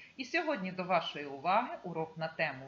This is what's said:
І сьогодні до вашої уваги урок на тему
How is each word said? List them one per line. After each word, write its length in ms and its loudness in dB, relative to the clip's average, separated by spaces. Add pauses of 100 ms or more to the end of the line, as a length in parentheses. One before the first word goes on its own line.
(160)
І 80 -6
сьогодні 480 0
до 120 -2
вашої 420 2
уваги 560 2
урок 360 -4
на 100 -2
тему 400 -2